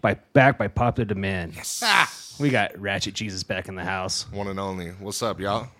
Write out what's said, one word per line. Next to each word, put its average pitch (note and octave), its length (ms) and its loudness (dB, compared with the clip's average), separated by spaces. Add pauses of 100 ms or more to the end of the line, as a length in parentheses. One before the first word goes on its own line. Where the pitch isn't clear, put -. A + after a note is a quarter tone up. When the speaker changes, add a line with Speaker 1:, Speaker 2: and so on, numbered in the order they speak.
Speaker 1:
by, G#2 140 4 (180)
back C#3 240 8
by - 120 0
popular B2 360 2
demand. F#2+ 520 -2
Speaker 2:
Yes. - 280 -8
Speaker 1:
Ah. G3 280 4 (260)
We C#3+ 120 4
got G#2 300 2
Ratchet G2 340 -4
Jesus F#2+ 280 -6
back F#2 260 -4
in G2 60 -10
the F#2 100 -6
house. F#2+ 460 -4
Speaker 2:
One G2+ 160 -6
and G2 140 -6
only. F#2 300 -4
What's G2 320 -8
up, G2 180 -2
y'all? G#2+ 280 -2 (120)